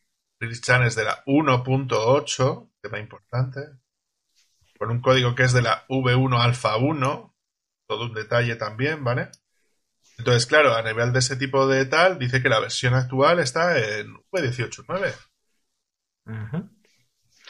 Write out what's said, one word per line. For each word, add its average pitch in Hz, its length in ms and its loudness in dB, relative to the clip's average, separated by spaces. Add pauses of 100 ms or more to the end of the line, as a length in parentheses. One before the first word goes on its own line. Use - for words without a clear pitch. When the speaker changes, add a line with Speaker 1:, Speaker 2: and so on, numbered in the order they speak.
(400)
Speaker 1:
Release 117 220 -10
Channels 123 340 2
de 110 80 0
la - 220 -4
uno 135 380 2
punto 127 440 0
ocho, 143 640 0 (100)
tema 104 180 -10
importante, 127 640 -6 (1200)
con 107 120 -6
un 120 100 -2
código 127 340 2
que 127 80 2
es 127 100 2
de 123 80 4
la 113 260 -2
V 127 280 0
uno 127 260 2
Alpha 120 360 0
uno, 139 580 -2 (520)
todo 110 180 -6
un 117 80 -8
detalle 117 420 -2
también, 131 480 -4
¿vale? 127 260 -2 (880)
Entonces, 120 280 2
claro, 147 280 4
a 113 80 0
nivel 117 320 0
de 131 60 2
ese 127 160 -2
tipo 135 320 0
de 135 180 2
tal, 165 320 2
dice 127 240 -2
que 135 80 2
la 110 100 4
versión 123 360 -2
actual 135 440 2
está 165 380 0
en 107 380 -4 (160)
V 185 100 -2
dieciocho 123 460 -6
nueve. 175 260 -4 (1120)
Speaker 2:
Ujú. 110 440 -10 (800)